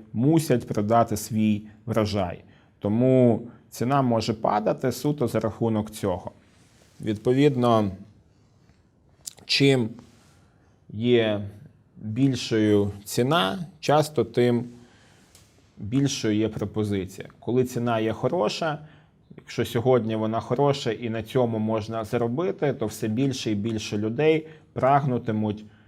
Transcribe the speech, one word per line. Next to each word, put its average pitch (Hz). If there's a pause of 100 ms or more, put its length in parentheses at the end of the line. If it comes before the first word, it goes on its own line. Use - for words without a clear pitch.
(140)
мусять 131
продати 113
свій 107 (240)
врожай. 101 (360)
Тому 120 (280)
ціна 135
може 117
падати 110
суто 147
за 113
рахунок 107
цього. 92 (720)
Відповідно, 120 (1500)
чим 131 (1000)
є 110 (560)
більшою 107 (120)
ціна, 175 (200)
часто 147
тим 120 (1120)
більшою 113
є 110
пропозиція. 101 (120)
Коли 127
ціна 120
є 110
хороша, 165 (580)
якщо -
сьогодні 113
вона 110
хороша 135
і 113
на 113
цьому 113
можна 110
заробити, 127
то -
все 110
більше 127
і 107
більше 107
людей 147 (260)
прагнутимуть 117 (220)